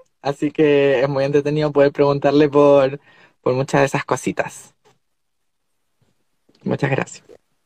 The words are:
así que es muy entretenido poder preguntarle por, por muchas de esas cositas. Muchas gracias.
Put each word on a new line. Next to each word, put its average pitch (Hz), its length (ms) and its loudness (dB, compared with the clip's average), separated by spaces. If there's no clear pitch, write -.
así 143 300 -6
que 139 500 2
es 139 80 0
muy 135 140 -2
entretenido 147 480 -2
poder 143 200 2
preguntarle 143 580 2
por, 143 500 2
por 127 120 -2
muchas 135 280 -2
de 139 40 2
esas - 200 -4
cositas. - 680 -8
Muchas 139 280 -4
gracias. - 340 -6